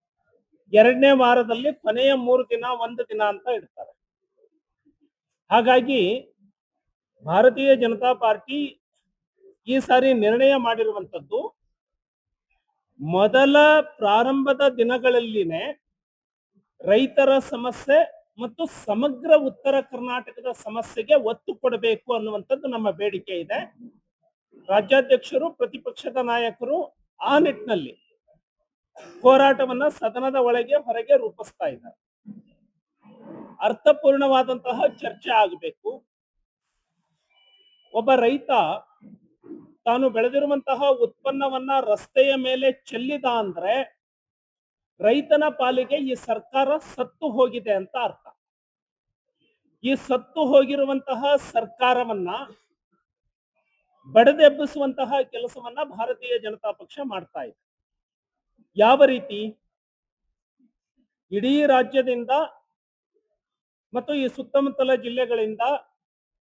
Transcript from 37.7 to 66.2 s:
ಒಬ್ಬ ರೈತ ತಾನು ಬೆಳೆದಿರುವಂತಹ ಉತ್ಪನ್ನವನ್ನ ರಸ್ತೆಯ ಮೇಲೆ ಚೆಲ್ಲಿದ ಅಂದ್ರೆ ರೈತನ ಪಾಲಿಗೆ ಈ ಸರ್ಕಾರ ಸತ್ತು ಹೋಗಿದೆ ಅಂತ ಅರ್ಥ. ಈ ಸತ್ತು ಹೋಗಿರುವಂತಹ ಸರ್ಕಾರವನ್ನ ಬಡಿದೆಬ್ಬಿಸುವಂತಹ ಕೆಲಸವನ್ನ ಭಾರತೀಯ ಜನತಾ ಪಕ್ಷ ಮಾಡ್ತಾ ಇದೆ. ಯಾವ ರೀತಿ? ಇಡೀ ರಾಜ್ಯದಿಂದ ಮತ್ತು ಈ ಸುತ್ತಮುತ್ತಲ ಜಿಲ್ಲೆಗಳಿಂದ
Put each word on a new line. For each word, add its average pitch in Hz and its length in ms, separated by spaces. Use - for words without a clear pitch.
ಒಬ್ಬ 226 220
ರೈತ 262 340
ತಾನು 254 240
ಬೆಳೆದಿರುವಂತಹ 269 800
ಉತ್ಪನ್ನವನ್ನ 262 880
ರಸ್ತೆಯ 262 560
ಮೇಲೆ 262 360
ಚೆಲ್ಲಿದ 262 540
ಅಂದ್ರೆ 220 760
ರೈತನ 294 440
ಪಾಲಿಗೆ 254 360
ಈ 269 200
ಸರ್ಕಾರ 262 640
ಸತ್ತು 277 520
ಹೋಗಿದೆ 220 440
ಅಂತ 190 300
ಅರ್ಥ. - 240
ಈ 262 120
ಸತ್ತು 269 520
ಹೋಗಿರುವಂತಹ 269 880
ಸರ್ಕಾರವನ್ನ 233 920
ಬಡಿದೆಬ್ಬಿಸುವಂತಹ 277 1000
ಕೆಲಸವನ್ನ 240 600
ಭಾರತೀಯ 247 560
ಜನತಾ 214 320
ಪಕ್ಷ 196 320
ಮಾಡ್ತಾ 185 400
ಇದೆ. - 220
ಯಾವ 247 300
ರೀತಿ? 214 540
ಇಡೀ 262 340
ರಾಜ್ಯದಿಂದ 254 640
ಮತ್ತು 247 200
ಈ 277 140
ಸುತ್ತಮುತ್ತಲ 269 680
ಜಿಲ್ಲೆಗಳಿಂದ 233 680